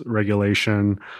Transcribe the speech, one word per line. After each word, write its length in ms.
regulation. 960